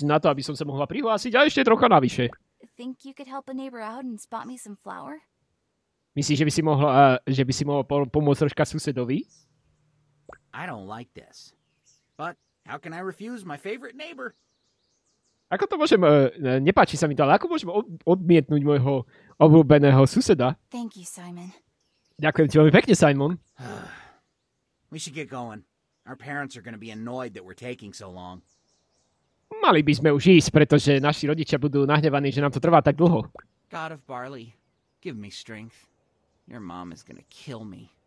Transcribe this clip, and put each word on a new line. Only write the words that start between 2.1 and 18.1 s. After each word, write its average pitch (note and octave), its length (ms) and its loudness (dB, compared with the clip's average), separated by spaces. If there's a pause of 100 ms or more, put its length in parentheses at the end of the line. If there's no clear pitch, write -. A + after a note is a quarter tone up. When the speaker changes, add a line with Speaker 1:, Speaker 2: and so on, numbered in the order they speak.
Speaker 2:
Think B3 260 -16
you C4+ 80 -20
could C4 160 -18
help C4+ 220 -14
a C4+ 40 -12
neighbor C4 300 -12
out A#3+ 240 -14
and A3+ 80 -12
spot - 320 -14
me B3+ 80 -16
some G#3 240 -18
flour? C4 400 -16 (960)
Speaker 1:
Myslíš, C#3+ 240 -2
že D#3 80 2
by C#3+ 60 -4
si E3 100 -2
mohla, D3 260 0 (300)
eh, C3+ 140 -4
že C3+ 100 0
by B2+ 80 -4
si - 160 -4
mohol C#3+ 160 -2
po-, C#3+ 240 -2
pomôcť D3 400 0
troška - 160 -2
susedovi? C#3 640 -6 (1300)
Speaker 3:
I C#3 80 -12
don't A2 240 -12
like A2+ 240 -16
this. - 400 -20 (640)
But F3 220 -12 (260)
how C#3+ 160 -14
can E3 160 -16
I F3+ 80 -12
refuse G3+ 400 -14
my D3+ 160 -12
favorite A#3+ 340 -14
neighbor? C#4 380 -16 (1160)
Speaker 1:
Ako F#4+ 160 -4
to - 100 -6
môžem, D4+ 240 2
eh, D3 300 4 (320)
nepáči F3 340 2
sa E3 100 -2
mi D3 80 -2
to, C#3+ 120 0
ale D3+ 100 4
ako - 140 -2
môžem D#4 180 -6
od-, G#3 220 -4 (160)
odmietnúť D#3+ 580 2